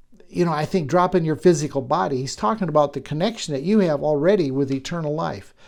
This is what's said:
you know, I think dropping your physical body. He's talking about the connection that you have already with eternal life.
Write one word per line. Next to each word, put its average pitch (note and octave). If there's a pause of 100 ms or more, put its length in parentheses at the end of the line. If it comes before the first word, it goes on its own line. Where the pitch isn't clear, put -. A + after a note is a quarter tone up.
(300)
you F3
know, E3
I D3+
think D#3+
dropping F3
your D#3
physical D3
body. C#3+
He's C3
talking G#3+
about D3
the C#3
connection E3
that C3+
you G#3
have D3+
already D3+
with C3+
eternal D3
life. D#3 (140)